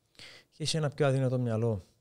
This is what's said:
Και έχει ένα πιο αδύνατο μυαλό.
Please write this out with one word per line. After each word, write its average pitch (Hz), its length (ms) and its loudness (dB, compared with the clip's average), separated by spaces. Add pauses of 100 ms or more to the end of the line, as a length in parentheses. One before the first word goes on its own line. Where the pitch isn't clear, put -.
(520)
Και - 120 -10
έχει 151 140 -2
ένα 156 120 0
πιο 143 180 0
αδύνατο 131 320 2
μυαλό. 113 460 0 (160)